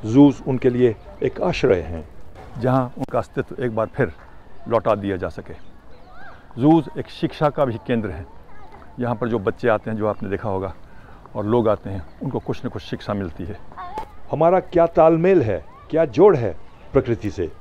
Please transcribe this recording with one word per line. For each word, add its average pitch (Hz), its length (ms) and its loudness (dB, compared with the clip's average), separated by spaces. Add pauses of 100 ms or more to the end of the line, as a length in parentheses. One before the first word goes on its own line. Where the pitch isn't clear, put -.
जूस 131 420 6
उनके 127 240 2
लिए 120 260 4 (260)
एक - 180 -2
आश्रय 131 400 2
हैं 80 340 -10 (460)
जहाँ 127 380 0
उनका 131 200 -4
अस्तित्व - 460 -6
एक 117 100 -2
बार 110 120 0
फिर 107 260 -2 (560)
लौटा 113 260 2
दिया 98 220 -2
जा 90 120 -4
सके। - 240 -12 (1080)
जूस 156 240 6 (140)
एक - 120 -8
शिक्षा 156 400 0
का 147 140 0
भी 120 100 -2
केंद्र 113 360 -2
है। 82 160 -10 (760)
यहाँ 120 140 -2
पर 117 140 -4
जो 113 100 0
बच्चे 110 300 -2
आते 107 220 0
हैं, 113 60 -4
जो 104 100 -2
आपने 101 220 -2
देखा 98 200 -4
होगा, 95 260 -4 (600)
और 104 120 -4
लोग 113 220 2
आते 104 220 -2
हैं, - 300 -10
उनको 135 180 -4
कुछ - 280 -6
न - 20 -4
कुछ 107 140 -10
शिक्षा - 320 -6
मिलती 95 300 -6
है। 104 160 -10 (720)
हमारा 170 300 4
क्या 170 260 4
तालमेल 165 560 6
है, 101 220 -2 (260)
क्या 160 140 2
जोड़ 156 320 6
है 113 200 -2 (360)
प्रकृति 117 380 0
से 85 300 -4